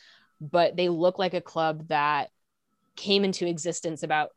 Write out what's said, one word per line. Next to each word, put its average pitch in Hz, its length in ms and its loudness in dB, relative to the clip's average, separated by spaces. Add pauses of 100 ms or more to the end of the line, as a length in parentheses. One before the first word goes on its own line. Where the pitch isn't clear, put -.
(400)
but 165 360 2
they 180 120 2
look 175 300 2
like 185 160 -2
a 175 60 0
club 160 480 -4
that 147 420 0 (680)
came 196 280 2
into 190 220 0
existence 165 560 -4
about, 151 340 0